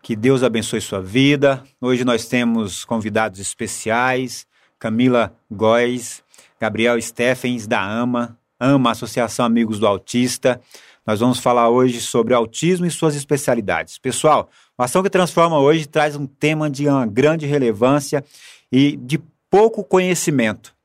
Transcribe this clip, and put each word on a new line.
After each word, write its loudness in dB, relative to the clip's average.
Que -4
Deus 2
abençoe -2
sua -8
vida. 2
Hoje 0
nós -2
temos -2
convidados -4
especiais, -4
Camila 0
Góes, -2
Gabriel 0
Steffens, -4
da 0
ama, -4
ama, 2
Associação -2
Amigos 0
do 0
Autista. 0
Nós 0
vamos 2
falar 2
hoje 2
sobre 0
autismo 0
e -2
suas -2
especialidades. -4
Pessoal, 0
o -2
Ação 0
que 0
Transforma 2
hoje 4
traz 0
um -6
tema -2
de -2
uma 2
grande 0
relevância 0
e 2
de -6
pouco 4
conhecimento. 0